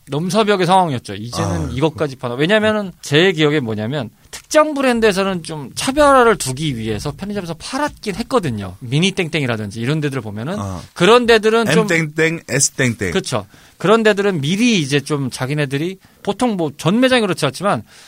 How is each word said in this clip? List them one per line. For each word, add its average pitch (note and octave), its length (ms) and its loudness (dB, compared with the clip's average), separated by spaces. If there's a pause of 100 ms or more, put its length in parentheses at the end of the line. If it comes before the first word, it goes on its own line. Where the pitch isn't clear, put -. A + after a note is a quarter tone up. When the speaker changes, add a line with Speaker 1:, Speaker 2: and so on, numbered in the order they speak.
Speaker 1:
넘사벽의 F#3 580 0
상황이었죠. E3 480 2
이제는 G#2 360 -4
Speaker 2:
아, F2+ 220 -2
Speaker 1:
이것까지 C3+ 440 -2
파나. A#2+ 180 -6
왜냐면은 G#3 640 0
제 F3 320 4
기억에 D3+ 280 2
뭐냐면, A2 500 -4 (200)
특정 D4+ 440 0
브랜드에서는 G#3+ 720 0
좀 D3 300 -10
차별화를 C4 600 4
두기 C3 400 -4
위해서 A2 400 -4
편의점에서 G3 380 -8
팔았긴 C4 640 -6
했거든요. A#2 640 -2
미니 D3+ 320 0
땡땡이라든지 A#2 680 -4
이런 C#3+ 220 0
데들 C3+ 180 -4
보면은 G#2+ 380 -8
Speaker 2:
아. F#2+ 220 -6 (120)
Speaker 1:
그런 A#3 320 6
데들은 A3 480 4
좀 F3+ 180 4
Speaker 2:
M D#3+ 240 0
땡땡, D#3+ 260 0 (100)
S C#3 220 0
땡땡. G#2 400 -2
Speaker 1:
그렇죠. G2 340 -4 (320)
그런 A3 240 4
데들은 G3+ 400 2
미리 G3 380 2
이제 C#3+ 200 0
좀 C#3 300 -4
자기네들이, D3 680 -4 (240)
보통 G3+ 360 -2
뭐 D#3 180 -2
전 A3 240 0
매장이 B3+ 220 4
그렇지 F3 240 -2
않지만 D#3+ 360 -2 (260)